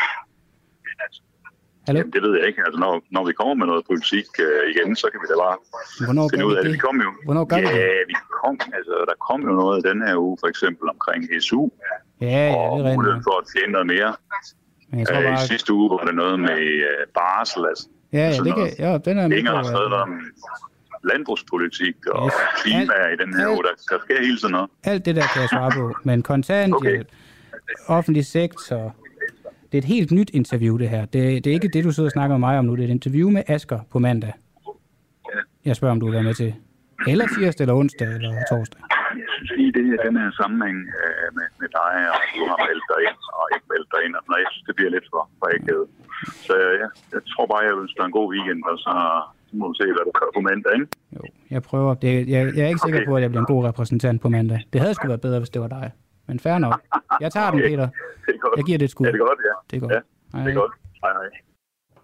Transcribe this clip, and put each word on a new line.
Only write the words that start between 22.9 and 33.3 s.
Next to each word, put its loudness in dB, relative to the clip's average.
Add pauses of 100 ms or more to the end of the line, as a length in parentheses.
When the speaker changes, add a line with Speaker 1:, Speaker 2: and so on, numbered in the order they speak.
Speaker 1:
Alt, 0
Speaker 2:
i 0
den -6
her 2
Speaker 1:
alt, 2
Speaker 2:
uge. -2
Der, 0 (220)
der 0
sker 2 (100)
hele 2
tiden -2
noget. -2 (140)
Speaker 1:
alt -2
det 0
der 2
kan 0
jeg 0
svare 0
på. 0 (200)
Men 2
kontanthjælp, 2
Speaker 2:
Okay. -4
Speaker 1:
offentlig 2
sektor, -4 (760)
det 2
er 2
et 2
helt 2
nyt 4
interview, 2
det 0
her. -2
Det, 2
det 0
er 4
ikke 2
det, 2
du 4
sidder 2
og 0
snakker 2
med 4
mig 4
om 4
nu. 2
Det 0
er 0
et 2
interview 2
med 4